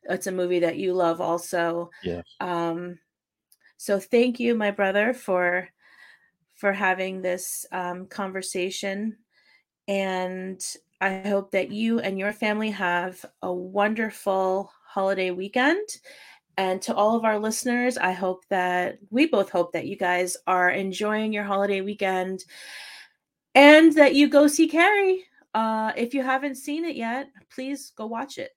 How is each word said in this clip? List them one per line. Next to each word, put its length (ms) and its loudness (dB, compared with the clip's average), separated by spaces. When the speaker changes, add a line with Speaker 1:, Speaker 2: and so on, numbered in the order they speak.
Speaker 1:
it's 240 -6
a 40 -4
movie 280 0
that 180 0
you 160 -2
love 260 0
also. 680 -4
Speaker 2:
Yes. 220 -8
Speaker 1:
Um, 580 -4
so 240 -2
thank 400 0
you, 160 2
my 160 0
brother, 420 0
for, 540 -2
for 160 0
having 500 -2
this, 520 -6
um, 320 -6
conversation, 1120 -6
and 760 -4
I 260 -2
hope 240 0
that 200 -2
you 280 0
and 180 -4
your 140 -4
family 400 -2
have 540 -4
a 100 -6
wonderful 1200 -2
holiday 460 -2
weekend. 580 0
And 280 -2
to 120 -4
all 220 4
of 80 -2
our 120 2
listeners, 600 -2
I 160 0
hope 360 -4
that, 500 -2
we 160 2
both 240 0
hope 240 -2
that 140 -6
you 100 -8
guys 400 -2
are 220 4
enjoying 640 -2
your 100 -4
holiday 380 0
weekend 640 -4
and 420 10
that 200 8
you 140 6
go 180 8
see 200 4
Carrie. 580 2
Uh, 440 -2
if 160 -4
you 100 -2
haven't 320 -2
seen 300 -6
it 100 -6
yet, 320 -6
please 440 -10
go 80 -10
watch 320 -10
it. 200 -10